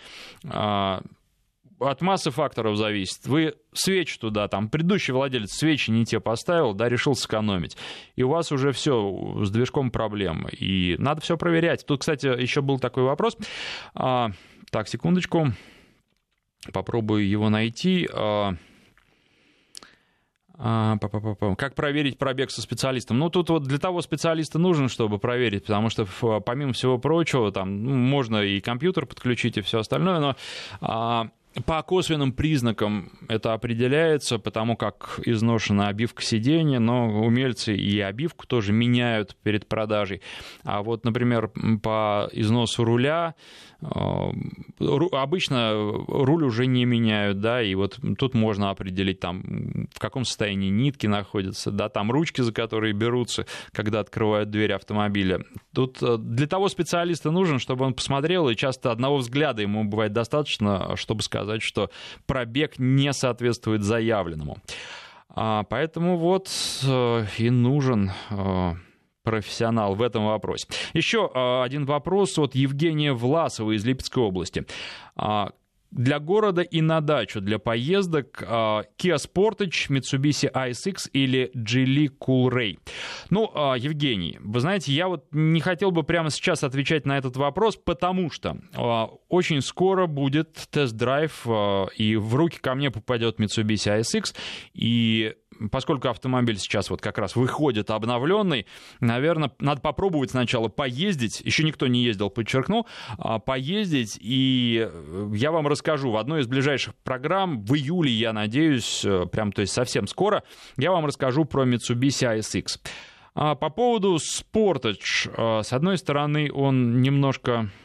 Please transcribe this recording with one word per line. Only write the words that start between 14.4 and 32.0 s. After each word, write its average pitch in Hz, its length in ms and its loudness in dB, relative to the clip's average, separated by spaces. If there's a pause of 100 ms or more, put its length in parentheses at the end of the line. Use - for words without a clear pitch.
так, 110 160 -2
секундочку. 165 640 0 (1200)
Попробую 104 560 0
его 107 200 2
найти. 117 640 0
А, 104 440 0 (2000)
а, 110 400 0
па-па-па-па. 104 580 -2
Как 135 200 -4
проверить 143 420 -2
пробег 135 320 -2
со - 140 -8
специалистом? 123 560 -2
Ну, 165 100 2
тут 170 220 2
вот 160 120 2
для 135 140 -2
того 175 240 -2
специалиста 160 560 -2
нужен, 160 320 4
чтобы 104 300 0
проверить, 120 460 0
потому 107 240 2
что, 113 140 -2
ф-, 107 400 0
помимо 131 300 -4
всего 127 240 2
прочего, 139 540 2
там, 98 320 -4
ну, 131 80 -2
можно 127 500 2
и 98 180 2
компьютер 131 460 -2
подключить, 120 520 -2
и 110 40 -2
всё 113 180 -2
остальное, 160 400 0
но, 139 160 0 (460)
а, 117 480 -2 (360)
по 160 160 0
косвенным 151 520 0